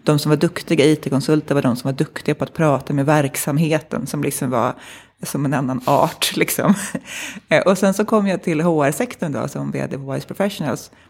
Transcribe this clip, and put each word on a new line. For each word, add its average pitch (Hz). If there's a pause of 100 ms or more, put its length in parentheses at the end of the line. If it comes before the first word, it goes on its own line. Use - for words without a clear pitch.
de 151
som 151
var 151
duktiga 165
I 156
T-konsulter 151
var 139
de 127
som 135
var 135
duktiga -
på -
att 139
prata 143
med 139
verksamheten, 151
som 147
liksom 143
var 123 (500)
som 143
en 139
annan 131
art, -
<laughs> -
liksom. - (760)
Eh, 151
och 190
sen 196
så 214
kom 214
jag 180
till 156
H 160
R-sektorn 151
då, 123
som 143
V 135
D -
på 135
Wise 135
Professionals. 175 (180)